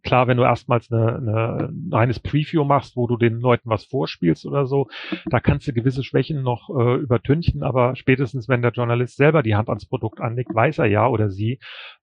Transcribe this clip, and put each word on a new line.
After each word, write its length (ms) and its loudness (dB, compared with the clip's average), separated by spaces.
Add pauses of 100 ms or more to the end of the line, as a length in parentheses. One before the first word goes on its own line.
Klar, 240 2
wenn 100 2
du 60 4
erstmals 480 0
eine, 240 2
eine, 540 -2
ein 220 -10
reines 280 2
Preview 440 -2
machst, 320 0
wo 100 -2
du 120 -2
den 220 2
Leuten 300 0
was 160 -2
vorspielst 640 -2
oder 180 -2
so, 220 0 (420)
da 100 2
kannst 280 0
du 60 -4
gewisse 300 -2
Schwächen 380 -2
noch, 280 -4
äh, 260 2
übertünchen, 680 0
aber 340 2
spätestens, 540 -2
wenn 140 0
der 80 2
Journalist 440 -2
selber 280 4
die 120 2
Hand 140 0
ans 160 -4
Produkt 360 -6
anlegt, 340 -4
weiß 240 2
er 80 2
ja 200 4
oder 220 0
sie, 300 -4 (440)